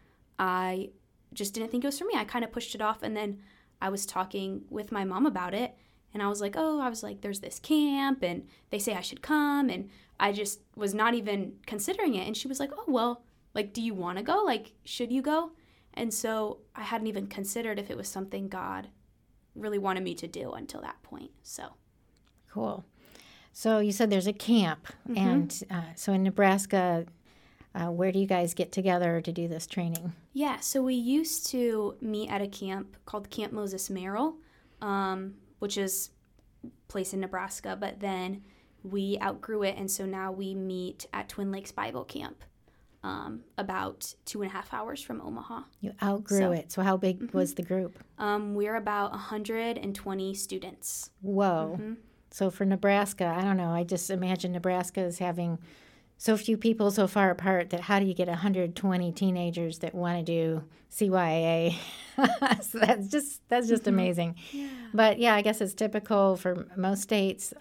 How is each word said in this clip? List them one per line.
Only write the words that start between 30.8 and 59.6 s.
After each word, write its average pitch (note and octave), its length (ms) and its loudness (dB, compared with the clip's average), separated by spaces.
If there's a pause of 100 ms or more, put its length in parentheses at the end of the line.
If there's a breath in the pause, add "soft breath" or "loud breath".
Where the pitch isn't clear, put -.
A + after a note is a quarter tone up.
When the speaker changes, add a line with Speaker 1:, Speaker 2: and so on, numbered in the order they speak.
Speaker 1:
we B3+ 120 2
used C4+ 560 0
to A3 500 0
meet G#3+ 300 -4
at G3+ 100 -2
a G3+ 80 -2
camp G3 560 -8
called G3+ 260 -8
Camp G#3 220 -6
Moses F#3+ 380 -6
Merrill, G3+ 460 -2 (440 soft breath)
um, G3 540 -2 (240)
which G3+ 180 -4
is G3 340 -2 (540)
a - 40 -14 (180)
place G3 260 -6
in G3 80 -4
Nebraska, F#3+ 580 -6
but G3+ 200 -6
then G3 460 -6 (400 loud breath)
we G3 360 -2
outgrew G#3 440 -2
it, G3 120 2
and G3 140 -6
so G3 160 -4
now F#3+ 240 -6
we F#3+ 240 -6
meet F#3 580 -6
at G3 160 -8
Twin G3+ 220 -4
Lakes G3 220 -8
Bible - 320 -6
Camp, - 400 -12 (580 soft breath)
um, A3 400 -8 (140)
about F#3+ 580 -6 (100)
two G#3 180 -6
and G3 80 -4
a G3 40 -12
half G3 180 -8
hours A3+ 300 -6
from A#3 180 -8
Omaha. - 420 -10 (180)
Speaker 2:
You G3+ 200 -6
outgrew G3+ 380 0
Speaker 1:
So, F#3+ 140 4
Speaker 2:
it. E3 180 -2
So F#3+ 120 -2
how F#3+ 140 4
big F#3 240 0
Speaker 1:
mm-hmm. A#3+ 160 -6
Speaker 2:
was F#3 180 2
the F#3 80 -4
group? F#3 360 -4 (200)
Speaker 1:
Um, G#3 360 -2
we're G#3 220 0
about G#3 380 0
a G3+ 40 -8
hundred A3+ 600 -4
and G3 180 -4
twenty F#3+ 380 -4
students. - 760 -8 (120)
Speaker 2:
Whoa. F#3+ 520 2
Speaker 1:
Mm-hmm. G#3+ 200 -6 (360 soft breath)
Speaker 2:
So F#3+ 200 0
for F3+ 140 -2
Nebraska, G3 640 4
I E3+ 160 0
don't G3 140 4
know, F3 140 2
I E3+ 140 2
just F3 260 -2
imagine F#3 420 0
Nebraska F3+ 480 0
as F3 180 -2
having E3+ 400 0 (600 loud breath)
so A3 180 4
few A3 200 2
people A3 340 4
so G3+ 160 6
far F#3+ 240 6
apart F3+ 400 2
that F3 120 -2
how G3+ 180 4
do G3+ 60 4
you F#3+ 80 2
get F3 140 2
a E3+ 80 0
hundred F3+ 400 2
twenty F3+ 360 2
teenagers E3+ 680 0